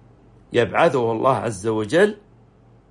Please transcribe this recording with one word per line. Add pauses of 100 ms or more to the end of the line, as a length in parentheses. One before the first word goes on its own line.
(520)
يبعثه
الله
عز
وجل (760)